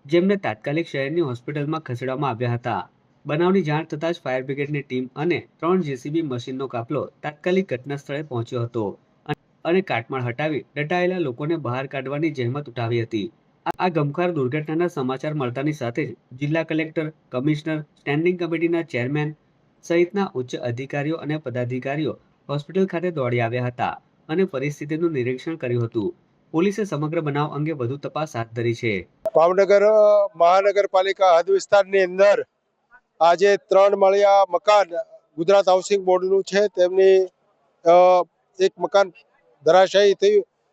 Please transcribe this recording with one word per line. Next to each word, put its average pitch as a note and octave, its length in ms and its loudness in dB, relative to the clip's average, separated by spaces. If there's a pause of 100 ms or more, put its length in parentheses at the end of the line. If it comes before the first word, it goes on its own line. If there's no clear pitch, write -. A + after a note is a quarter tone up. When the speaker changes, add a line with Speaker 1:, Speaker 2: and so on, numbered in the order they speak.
Speaker 1:
જેમને F3+ 300 2
તાત્કાલિક D3 520 -6
શહેરની C#3+ 320 -4
હોસ્પિટલમાં D3 600 -6
ખસેડવામાં C3 500 -4
આવ્યા A#2+ 240 -4
હતા. A2+ 360 -6 (360)
બનાવની F3 360 2
જાણ D3+ 220 -4
થતાં D#3+ 280 -4
જ E3+ 120 -6
ફાયર C3 200 -4
બ્રિગેડની C#3+ 380 -6
ટીમ B2+ 340 -6
અને D3+ 320 -4 (120)
ત્રણ F3+ 200 0
જે C#3+ 160 -4
સી D3 140 -12
બી E3 120 -2
મશીનનો C3 440 -6
કાફલો A#2 460 -6 (100)
તાત્કાલિક F3+ 520 -2
ઘટના C#3+ 220 -8
સ્થળે C#3+ 260 -8
પહોંચ્યો A#2+ 400 -6
હતો A2+ 360 -6 (280)
અને, - 380 -10
અને F3 160 2
કાટમાળ B2+ 420 -4
હટાવી B2+ 420 -4 (120)
દટાયેલા F3+ 420 -2
લોકોને D3 380 -4
બહાર C3 300 -6
કાઢવાની C#3+ 440 -4
જહેમત C3+ 380 -6
ઉઠાવી A#2 340 -2
હતી. A2 300 -6 (340)
આ, E3 120 -2
આ F#3 100 0
ગમખાર D#3+ 420 -2
દુર્ઘટનાના D#3 560 -2
સમાચાર C#3+ 480 -4
મળતાની C3+ 380 -4
સાથે B2+ 340 -6
જ - 100 -14 (160)
જિલ્લા D3 300 -2
કલેક્ટર, D#3+ 500 -4 (160)
કમિશનર, D3+ 520 -2
સ્ટેન્ડિંગ E3 580 -2
કમિટીના E3+ 440 -2
ચેરમેન D3 540 -4 (460)
સહિતના F3 520 0
ઉચ્ચ B2+ 220 -6
અધિકારીઓ C#3 600 -6
અને D3+ 220 -6
પદાધિકારીઓ B2+ 800 -6 (300)
હોસ્પિટલ E3 380 -2
ખાતે F3 240 -4
દોડી B2 300 -2
આવ્યા A#2+ 260 -2
હતા G#2+ 340 -4 (280)
અને F3 160 0
પરિસ્થિતિનું D3+ 680 -4
નિરીક્ષણ B2+ 440 -4
કર્યું A#2+ 280 -2
હતું. G#2+ 320 -4 (340)
પોલીસે G3 340 -2
સમગ્ર D#3 360 -4
બનાવ D3 340 -4
અંગે D3+ 180 -4
વધુ C3 240 -4
તપાસ D3 400 -8
હાથ A2+ 160 -8
ધરી A#2 220 -2
છે. G2+ 340 -4 (260)
Speaker 2:
ભાવનગર, F#3 480 4
અ, G#3 540 4
મહાનગરપાલિકા F#3+ 1000 4
હદ F3 120 2
વિસ્તારની G3 520 4
અંદર F#3 420 4 (760)
આજે F3 360 4
ત્રણ G3 400 4
માળિયા G3 540 4
મકાન F#3+ 360 4 (500)
ગુજરાત F#3 320 4
હાઉસિંગ F#3 360 2
બોર્ડનું F#3 380 2
છે, G3+ 240 2
તેમની, F#3+ 580 4 (600)
અ, E3+ 100 6 (640)
એક F#3+ 180 2
મકાન F#3 340 0 (520)
ધરાશાયી F#3+ 500 4
થયું G3+ 300 2 (280)